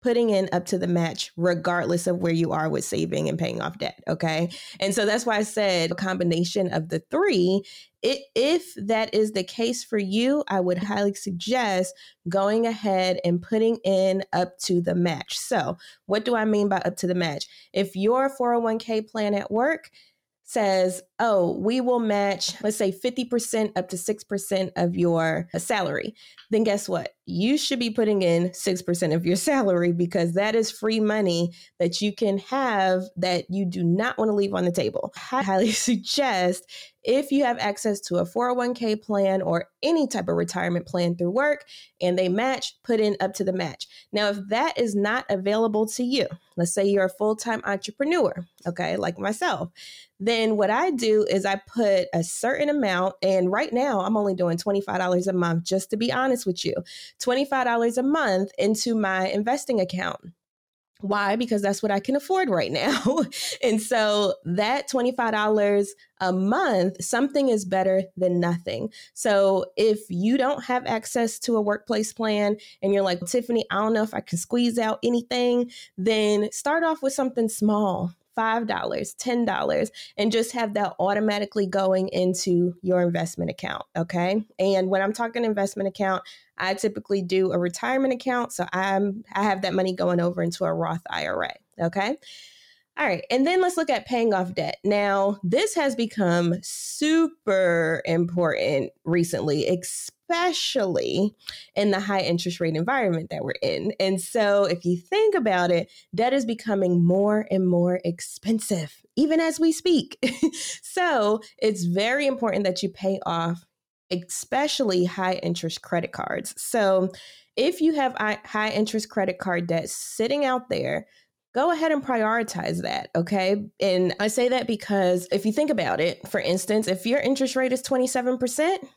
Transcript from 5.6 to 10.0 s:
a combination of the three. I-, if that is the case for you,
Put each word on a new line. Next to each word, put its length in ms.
a 60
combination 760
of 180
the 200
three. 520
I-, 160
if 400
that 360
is 200
the 100
case 400
for 160
you, 480